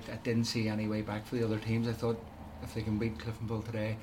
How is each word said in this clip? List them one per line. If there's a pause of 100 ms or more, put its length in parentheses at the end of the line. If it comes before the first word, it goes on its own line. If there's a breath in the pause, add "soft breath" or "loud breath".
(120)
I
didn't
see
any
way
back
for
the
other
teams.
I
thought (440)
if
they
can
beat
Cliftonville
today,